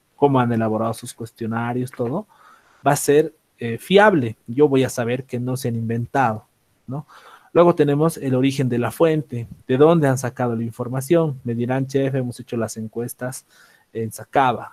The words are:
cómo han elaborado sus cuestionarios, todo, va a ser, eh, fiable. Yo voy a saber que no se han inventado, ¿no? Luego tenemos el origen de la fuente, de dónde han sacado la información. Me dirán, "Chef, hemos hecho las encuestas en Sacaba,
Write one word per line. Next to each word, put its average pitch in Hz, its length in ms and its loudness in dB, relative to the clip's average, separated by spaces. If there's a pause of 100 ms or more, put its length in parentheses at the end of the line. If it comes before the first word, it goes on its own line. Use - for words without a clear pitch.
(160)
cómo 135 240 4
han 120 140 0
elaborado 113 400 -2
sus - 180 -14
cuestionarios, 117 800 -6
todo, 135 360 -6 (600)
va 143 60 4
a 143 40 2
ser, 151 380 2 (240)
eh, 117 180 -6
fiable. 185 600 4 (100)
Yo 139 220 4
voy 131 160 4
a 120 40 0
saber 123 360 -4
que 123 140 -8
no 127 200 -4
se 123 100 -4
han 117 80 -4
inventado, 117 680 -2 (400)
¿no? 139 200 -10 (460)
Luego 175 220 6
tenemos 151 420 2
el 131 200 -4
origen 135 340 0
de 120 80 0
la 120 120 -2
fuente, 151 580 -2 (200)
de 131 80 2
dónde 151 320 6
han 131 80 2
sacado 123 400 -4
la 117 80 -4
información. 131 800 -2
Me 120 100 -4
dirán, 127 320 -2
"Chef, 135 280 -2
hemos 123 260 -6
hecho 117 160 -10
las 110 220 -4
encuestas 117 640 -10 (500)
en 113 160 -6
Sacaba, 123 640 -2